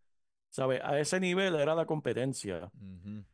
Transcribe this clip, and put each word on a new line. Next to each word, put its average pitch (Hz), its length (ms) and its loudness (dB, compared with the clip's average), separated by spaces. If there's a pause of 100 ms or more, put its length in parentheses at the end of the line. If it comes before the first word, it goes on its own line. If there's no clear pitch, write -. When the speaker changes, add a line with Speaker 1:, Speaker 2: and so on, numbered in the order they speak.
(480)
Speaker 1:
¿Sabe? 131 340 0
A 143 180 2
ese 156 180 0
nivel 185 380 2
era 147 180 4
la 160 120 2
competencia. 120 880 -2
Speaker 2:
Ujú. 98 600 -12